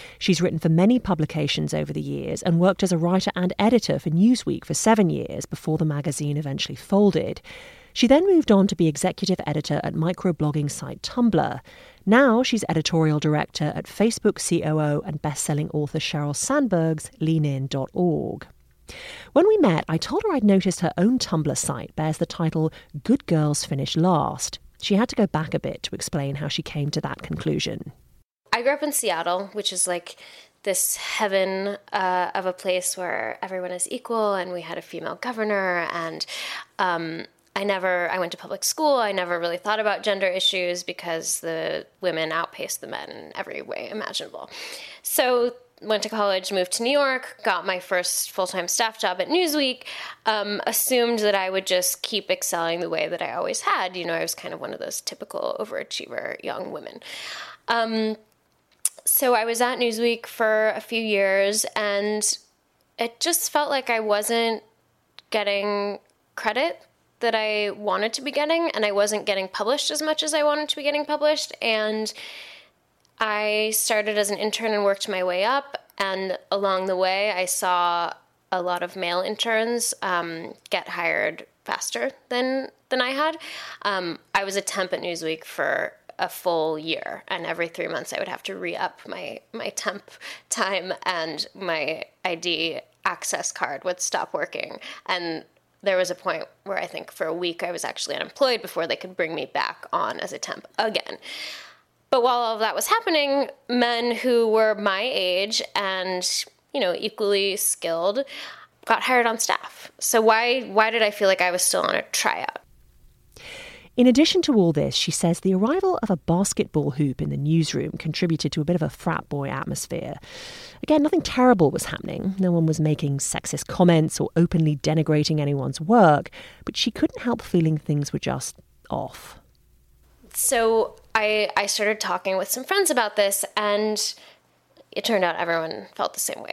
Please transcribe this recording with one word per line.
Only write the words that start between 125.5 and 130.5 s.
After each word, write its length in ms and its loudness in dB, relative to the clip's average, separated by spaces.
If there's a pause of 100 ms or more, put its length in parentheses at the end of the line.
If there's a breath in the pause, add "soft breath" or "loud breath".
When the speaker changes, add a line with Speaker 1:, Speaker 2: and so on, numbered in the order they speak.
Speaker 1:
work, 480 6 (340 loud breath)
but 140 -6
she 140 0
couldn't 320 -2
help 180 0
feeling 360 2
things 360 -2
were 60 -2
just 360 -4 (340)
off. 500 -8 (960)
Speaker 2:
So 640 2 (180)